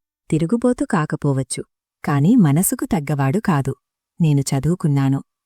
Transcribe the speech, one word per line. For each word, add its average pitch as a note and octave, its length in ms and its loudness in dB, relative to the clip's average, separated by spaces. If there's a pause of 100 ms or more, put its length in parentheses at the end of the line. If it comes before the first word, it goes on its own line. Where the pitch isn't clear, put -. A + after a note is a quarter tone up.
(300)
తిరుగుబోతు A#3 560 0
కాకపోవచ్చు, D3 760 -2 (420)
కాని C#3+ 320 2
మనసుకు F3+ 500 2
తగ్గవాడు C#3+ 540 -2
కాదు. C#3+ 340 -2 (460)
నేను D3 220 2
చదువుకున్నాను, C#3 800 0 (260)